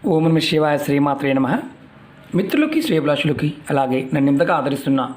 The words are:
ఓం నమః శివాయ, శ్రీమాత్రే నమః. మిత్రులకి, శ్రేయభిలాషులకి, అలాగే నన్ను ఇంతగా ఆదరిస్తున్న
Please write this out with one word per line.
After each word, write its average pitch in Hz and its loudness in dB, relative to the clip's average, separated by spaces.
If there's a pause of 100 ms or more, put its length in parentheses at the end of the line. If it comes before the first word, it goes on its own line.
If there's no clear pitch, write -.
ఓం 160 2
నమః 160 4
శివాయ, 156 2
శ్రీమాత్రే 143 0
నమః. 135 0 (760)
మిత్రులకి, 302 0
శ్రేయభిలాషులకి, 151 -2 (160)
అలాగే 131 0
నన్ను 143 2
ఇంతగా 156 2
ఆదరిస్తున్న 135 -2